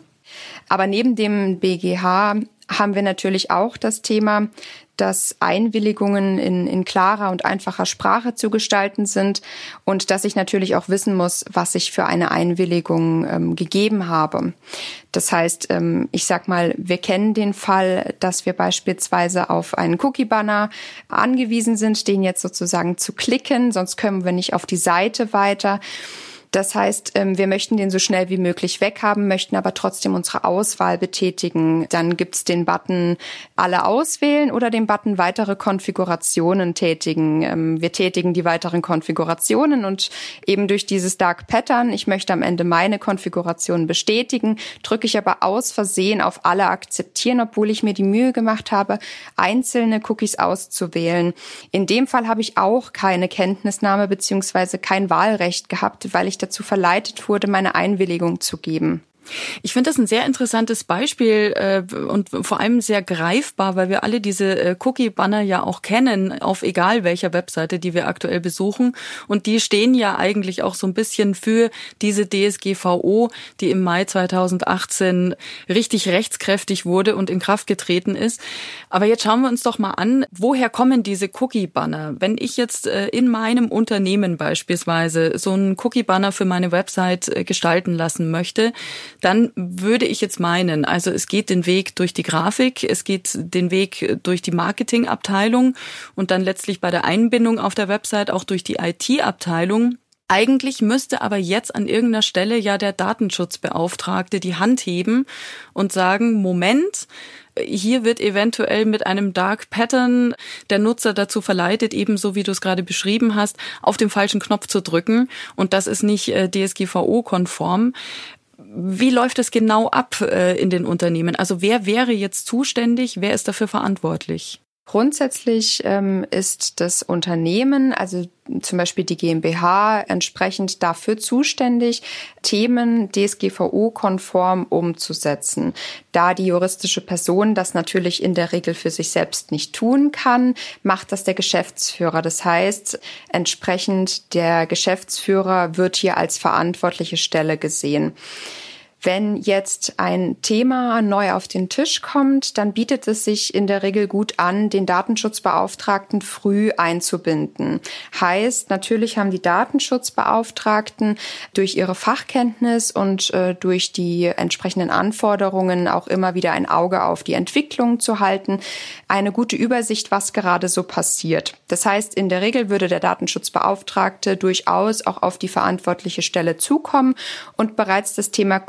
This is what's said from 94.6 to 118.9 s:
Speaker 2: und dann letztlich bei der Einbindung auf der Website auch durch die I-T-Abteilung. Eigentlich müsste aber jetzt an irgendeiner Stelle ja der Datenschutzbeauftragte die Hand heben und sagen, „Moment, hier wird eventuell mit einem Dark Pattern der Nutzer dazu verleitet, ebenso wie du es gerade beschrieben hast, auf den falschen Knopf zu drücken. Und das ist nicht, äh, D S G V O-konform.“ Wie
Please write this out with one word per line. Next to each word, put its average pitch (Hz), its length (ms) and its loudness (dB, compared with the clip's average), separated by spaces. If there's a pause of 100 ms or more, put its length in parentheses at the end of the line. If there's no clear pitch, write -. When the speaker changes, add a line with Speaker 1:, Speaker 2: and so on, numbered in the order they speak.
Speaker 2:
und 185 160 -2
dann 185 120 2
letztlich 185 400 -4
bei 180 80 -2
der 175 160 0
Einbindung 226 520 4
auf 190 160 -2
der 208 140 0
Website 208 420 -2
auch 180 140 -2
durch 185 200 -4
die - 160 -4
I-T-Abteilung. 202 1160 0 (320)
Eigentlich 254 520 2
müsste 240 400 0
aber 208 160 -2
jetzt 190 380 -2
an 208 120 -2
irgendeiner 220 360 2
Stelle 214 340 0
ja 202 220 0
der 202 140 0
Datenschutzbeauftragte 185 1500 -2
die 180 160 -4
Hand 226 240 2
heben 208 460 0 (480)
und 196 180 0
sagen, 196 400 2
„Moment, 208 760 2 (540)
hier 220 420 0
wird 233 160 2
eventuell 208 680 0
mit 214 200 0
einem 196 280 0
Dark 190 340 -2
Pattern 247 640 2 (360)
der 202 80 2
Nutzer 220 340 2
dazu 202 300 -2
verleitet, 196 500 0
ebenso 202 420 0
wie 196 100 0
du 196 60 -2
es 190 120 -4
gerade 185 200 0
beschrieben 214 520 0
hast, 208 240 0 (240)
auf - 160 2
den 214 100 2
falschen 202 320 0
Knopf - 280 -2
zu 202 120 0
drücken. 220 480 0 (260)
Und 185 200 0
das 196 120 2
ist - 160 -4
nicht, 208 260 0
äh, 190 200 2
D 190 140 -2
S 190 100 -2
G 190 140 -4
V 175 180 -2
O-konform.“ 190 880 0 (840)
Wie 190 360 0